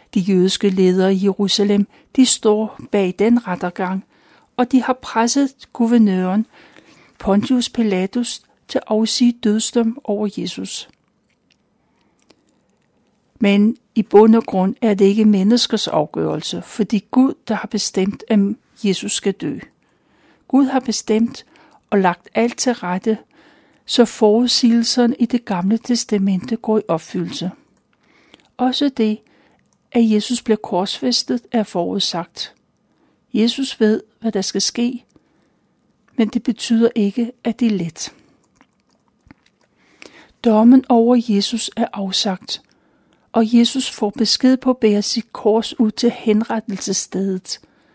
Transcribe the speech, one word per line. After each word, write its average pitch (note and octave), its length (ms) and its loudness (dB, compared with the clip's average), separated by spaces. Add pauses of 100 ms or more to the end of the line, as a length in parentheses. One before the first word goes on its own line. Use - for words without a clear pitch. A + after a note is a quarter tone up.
(140)
De G#3 60 0
jødiske F#3+ 500 0
ledere F#3+ 440 2
i F#3+ 100 -2
Jerusalem, G3+ 640 0 (280)
de C4 100 4
står G#3+ 540 0 (120)
bag F#3+ 280 0
den A#3 280 2
rettergang, F#3 580 -6 (520)
og B3 140 -2
de B3+ 120 4
har C4 100 0
presset B3+ 800 -2
guvernøren G#3+ 720 2 (760)
Pontius A3+ 500 0
Pilatus G#3+ 720 -2 (260)
til - 100 -4
at - 100 -6
afsige A3+ 560 0
dødsdom A3+ 600 0
over G#3+ 240 -2 (100)
Jesus. F#3 520 -10 (2500)
Men G#3 380 2 (180)
i G#3+ 80 0
bund A3 320 6
og A3+ 100 2
grund F#3+ 360 -2
er A3 120 2
det G3 120 2
ikke G#3+ 200 4
menneskers G#3 600 2
afgørelse, D#3 760 -4
fordi - 500 -4
Gud, C4 220 2 (140)
der A3 80 -4
har G3+ 120 -8
bestemt, - 600 -4
at G#3+ 120 2 (440)
Jesus G3+ 300 -2
skal G3 200 -4
dø. B2 260 -8 (880)
Gud C4+ 180 2
har C4 140 -2
bestemt A3+ 640 -2 (440)
og G3+ 100 0
lagt F3+ 340 -2
alt A#3 240 -2
til B3 160 -2
rette, F#3 440 -4 (680)
så A#3+ 200 2
forudsigelserne A#3 1120 2
i A#3+ 60 0
Det A#3+ 200 -4
Gamle F#3+ 320 -2
Testamente G3+ 800 -2
går A3 220 -2
i G#3 100 -2
opfyldelse. F3 640 -6 (1080)
Også C4 320 -2
det, G#3+ 300 -2 (720)
at A#3 180 4
Jesus G#3+ 320 0
bliver G#3+ 160 0
korsfæstet, A#3+ 840 -4 (100)
er A3 120 0
forudsagt. F#3 920 -6 (760)
Jesus A#3 460 0
ved, A3 220 2 (180)
hvad A3+ 120 -4
der F#3+ 100 -2
skal G3 200 -4
ske, A#3+ 440 -4 (1120)
men A3 100 2
det - 160 -4
betyder A#3 520 0
ikke, A3+ 360 -2 (120)
at A#3 160 -4
det A#3+ 60 0
er A3 60 2
let. F3 420 -6 (2250)
Dommen A#3 460 6
over A#3+ 400 4
Jesus G3+ 460 -2
er A#3 180 -2
afsagt, F#3+ 680 -6 (720)
og A3+ 240 2
Jesus A#3 360 2
får G#3 180 -4
besked B3+ 480 0
på C4 120 -2
at B3+ 80 2
bære G#3 240 2
sit - 320 -6
kors - 460 0
ud G#3+ 120 2
til A#3+ 200 0
henrettelsesstedet. G3 1500 -4 (360)